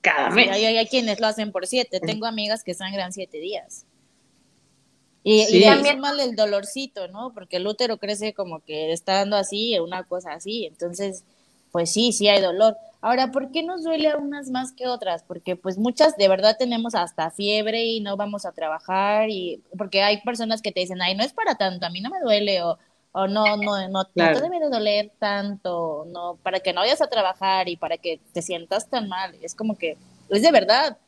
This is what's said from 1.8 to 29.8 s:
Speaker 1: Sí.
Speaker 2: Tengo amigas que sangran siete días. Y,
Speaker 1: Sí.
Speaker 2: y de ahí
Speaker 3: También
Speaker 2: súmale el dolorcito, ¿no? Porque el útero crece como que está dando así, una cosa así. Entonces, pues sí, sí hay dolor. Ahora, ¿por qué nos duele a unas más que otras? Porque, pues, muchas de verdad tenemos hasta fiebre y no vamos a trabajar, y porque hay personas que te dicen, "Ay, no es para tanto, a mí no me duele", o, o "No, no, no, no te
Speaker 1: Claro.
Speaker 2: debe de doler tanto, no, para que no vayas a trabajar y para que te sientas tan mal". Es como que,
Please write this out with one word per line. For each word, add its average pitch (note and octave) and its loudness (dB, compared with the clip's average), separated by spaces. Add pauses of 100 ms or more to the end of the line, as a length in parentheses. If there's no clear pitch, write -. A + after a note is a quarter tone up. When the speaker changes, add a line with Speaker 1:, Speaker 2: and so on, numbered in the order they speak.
Speaker 1:
Sí. E3 -4
Speaker 2:
Tengo G#3+ -4
amigas A3 -4
que F3+ -8
sangran F#3+ -6
siete F#3 -12
días. F#3 -10 (1400)
Y, G#3+ 6
Speaker 1:
Sí. F#3 6
Speaker 2:
y - 10
de G#3 10
ahí G#3+ 12
Speaker 3:
También C#4+ 2
Speaker 2:
súmale C#4+ -2
el A#3+ -4
dolorcito, G#3 -2
¿no? A3+ -12
Porque F#3 -10
el F#3 -2
útero A3 -2
crece G#3 -6
como E3+ -8
que D#3 -6
está F#3+ -2
dando G3+ 0
así, G#3 -2
una F3+ -4
cosa F3+ -10
así. G3+ -8
Entonces, F3 -8 (480)
pues E3+ -2
sí, A#3 2
sí - 2
hay G3+ 6
dolor. G3 4 (240)
Ahora, B3+ 0
¿por C4+ -4
qué D#4+ -4
nos E4+ -6
duele D#4+ 0
a D4 0
unas C#4+ -8
más B3+ -6
que B3 -8
otras? G3+ -4
Porque, F3+ -6
pues, F#3 -6
muchas B3 4
de G3+ 6
verdad G3 6
tenemos A#3 -2
hasta E3+ -2
fiebre G#3+ -2
y A3+ -2
no G3 -6
vamos G#3 -6
a F3 -8
trabajar, F#3+ -2
y F3+ -6 (160)
porque G3 0
hay G#3 4
personas A3+ -4
que G3+ -4
te F3+ -4
dicen, F#3 -6
"Ay, F#3 0
no G#3+ 0
es C#4+ -2
para G4+ -2
tanto, F#3 -2
a E3+ -4
mí F3+ -8
no A#3+ -6
me F#4 -6
duele", G#3 2
o, E3+ -2 (360)
o G3 0
"No, G#3 2
no, G3+ -2
no, F#3+ -2 (100)
no E3 4
te G3+ 2
Speaker 1:
Claro. - -
Speaker 2:
debe E4+ -2
de D4+ 0
doler G#3 0
tanto, F#3 -4
no, F3 -10
para F#3+ -2
que F#3 -2
no F3 0
vayas C#4+ 2
a C#4+ 2
trabajar F#3+ 0
y E3+ -6
para E3 -4
que E3 -6 (140)
te E3+ -4
sientas F3 -6
tan A3+ -2
mal". F#3 -8
Es - -12
como A3 -4
que, D#3 -6 (320)